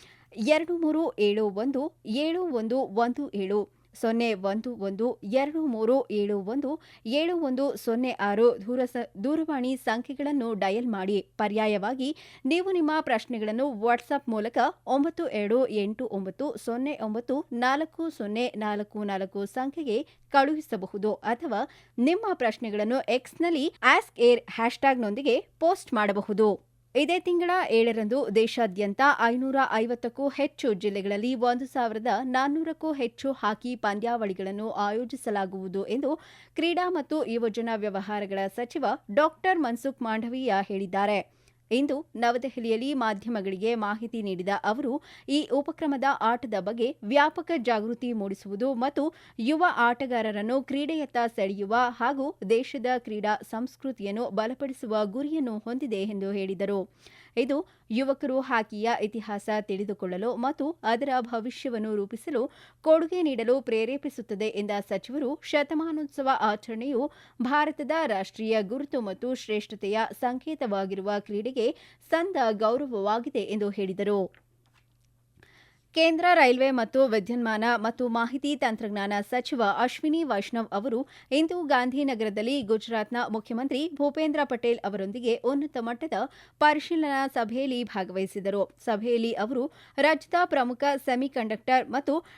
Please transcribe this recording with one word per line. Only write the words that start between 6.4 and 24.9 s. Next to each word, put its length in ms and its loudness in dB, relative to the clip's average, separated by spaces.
ಏಳು 320 0
ಒಂದು 400 0
ಸೊನ್ನೆ 340 -2
ಆರು 540 2
ದೂರ 200 -2
ಸ-, 380 -8
ದೂರವಾಣಿ 540 -2
ಸಂಖ್ಯೆಗಳನ್ನು 760 -2
ಡಯಲ್ 340 0
ಮಾಡಿ. 400 0
ಪರ್ಯಾಯವಾಗಿ 800 0
ನೀವು 260 2
ನಿಮ್ಮ 200 2
ಪ್ರಶ್ನೆಗಳನ್ನು 640 -2
WhatsApp 640 0
ಮೂಲಕ 300 -2
ಒಂಬತ್ತು 420 0
ಎರಡು 380 2
ಎಂಟು 440 -2
ಒಂಬತ್ತು 460 -4
ಸೊನ್ನೆ 460 -4
ಒಂಬತ್ತು 480 -2
ನಾಲ್ಕು 580 0
ಸೊನ್ನೆ 480 -4
ನಾಲ್ಕು 460 -4
ನಾಲ್ಕು 420 -4
ಸಂಖ್ಯೆಗೆ 640 -4
ಕಳುಹಿಸಬಹುದು 840 0
ಅಥವಾ 460 -2
ನಿಮ್ಮ 360 2
ಪ್ರಶ್ನೆಗಳನ್ನು 680 0
ಎಕ್ಸ್‌ನಲ್ಲಿ 720 0
ಆಸ್ಕ್ 360 4
ಏರ್ 220 6
ಹ್ಯಾಶ್‌ಟ್ಯಾಗ್‌ನೊಂದಿಗೆ 840 2